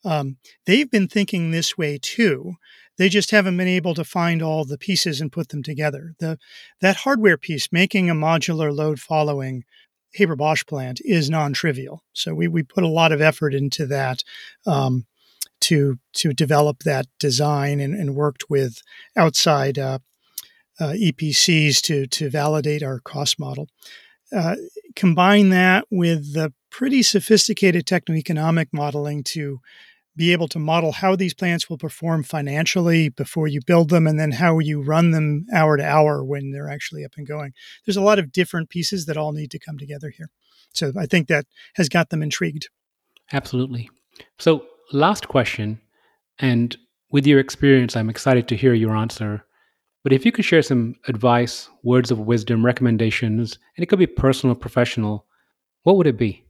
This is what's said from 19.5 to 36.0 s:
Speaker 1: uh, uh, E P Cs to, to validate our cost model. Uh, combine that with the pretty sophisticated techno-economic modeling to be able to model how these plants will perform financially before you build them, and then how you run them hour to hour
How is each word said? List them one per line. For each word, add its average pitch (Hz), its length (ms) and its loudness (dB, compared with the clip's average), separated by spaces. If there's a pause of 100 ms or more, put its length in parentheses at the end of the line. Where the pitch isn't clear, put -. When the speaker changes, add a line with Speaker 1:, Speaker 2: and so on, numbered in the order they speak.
Speaker 1:
uh, 131 200 -6 (800)
uh, 151 160 -4
E 196 160 2
P 151 200 -4
Cs 151 520 2
to, 139 240 -2
to 143 220 -4
validate 151 540 -2
our 131 160 -8
cost - 400 -6
model. 143 300 -10 (680)
Uh, 170 200 0 (400)
combine 190 540 6
that 185 400 4
with 165 440 0
the 156 200 -4 (160)
pretty 262 320 0
sophisticated - 840 2
techno-economic 160 840 -2
modeling 147 500 -4
to 143 360 -8 (580)
be 170 160 4
able 165 160 0
to 165 100 -6
model 160 320 0
how 190 240 2
these 185 180 -2
plants 170 360 -4
will 160 80 -8
perform 165 440 -4
financially 160 840 0
before 156 400 -6
you 143 180 -4
build 170 240 4
them, 165 160 4
and 156 140 2
then 156 120 0
how 160 280 2
you 147 220 -2
run 160 300 4
them 156 420 0
hour 156 240 4
to 139 80 -2
hour 147 380 2